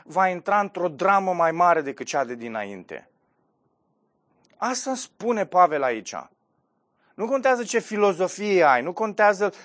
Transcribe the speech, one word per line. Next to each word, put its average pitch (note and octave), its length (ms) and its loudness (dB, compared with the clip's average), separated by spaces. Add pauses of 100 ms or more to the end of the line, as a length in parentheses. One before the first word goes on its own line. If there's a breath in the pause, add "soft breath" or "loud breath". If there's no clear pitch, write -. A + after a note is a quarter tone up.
va F#3 240 0
intra F#3 320 -2
într-o F#3 280 -4
dramă F#3 460 0
mai E3 180 2
mare E3+ 300 4
decât C#3 240 -8
cea C#3 180 -4
de A#2+ 120 -8
dinainte. G#2 760 -10 (1500)
Asta B3+ 380 -4
spune A3 500 -4
Pavel D#3 380 4
aici. A2+ 320 -4 (1000)
Nu A3 140 -6
contează B3+ 360 0
ce A3+ 160 -2
filozofie G3 840 0
ai, B2+ 180 6
nu E3+ 120 -6
contează G#3 600 0 (120)